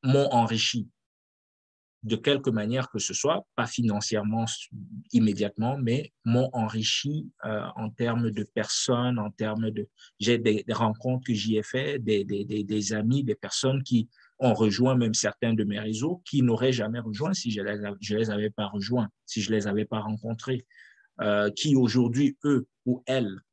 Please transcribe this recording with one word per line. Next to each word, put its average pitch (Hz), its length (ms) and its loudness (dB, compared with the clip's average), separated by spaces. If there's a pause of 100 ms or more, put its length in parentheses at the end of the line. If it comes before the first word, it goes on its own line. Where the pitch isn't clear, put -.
m'ont 139 260 6
enrichi 113 580 2 (1120)
de 110 140 -2
quelque 139 320 0
manière 113 420 0
que - 80 -6
ce - 140 -4
soit, 175 340 -2 (100)
pas 120 100 -2
financièrement 107 800 -2
s-, - 240 -8 (440)
immédiatement, 107 640 2
mais 131 360 -2 (120)
m'ont 123 280 4
enrichi, 123 800 -2 (140)
euh, 107 220 -4 (100)
en 113 140 -4
termes 117 400 0
de 104 140 -4 (100)
personnes, 123 640 0
en 104 120 -4
termes 110 400 -2
de, 104 180 -6 (300)
j'ai 113 200 4
des, 107 240 2
des 113 100 -4
rencontres 120 540 0
que 120 80 0
j'y 107 220 2
ai 107 60 2
fait, 143 360 -4
des, 107 260 0
des, 101 200 -4
des, 104 200 -4
des 104 300 -2
amis, 117 280 2
des 113 120 0
personnes 131 480 -2
qui 117 260 2 (300)
ont 123 160 4
rejoint 110 400 4
même 117 180 2
certains 110 400 0
de 110 120 2
mes 101 140 -2
réseaux, 110 460 -2
qui 143 160 0
n'auraient 127 320 4
jamais 117 280 -2
rejoint 113 340 -2
si 123 160 -4
je 104 100 -2
les 104 240 -4
av-, 101 160 -8
je 104 160 -2
les 110 140 0
avais 104 180 0
pas 104 200 -4
rejoints, 104 420 -2 (160)
si - 160 -4
je 98 80 -4
les 107 160 2
avais 104 180 0
pas 110 160 -4
rencontrés, 113 640 -6 (560)
euh, 104 300 2
qui 143 260 2
aujourd'hui, 127 680 4
eux 139 220 2 (200)
ou 123 180 -2
elles 117 320 -2 (160)